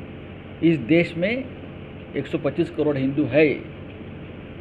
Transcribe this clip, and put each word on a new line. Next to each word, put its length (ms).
इस 80
देश 300
में 260
एक 120
सौ 100
पच्चीस 320
करोड़ 280
हिंदू 280
है, 220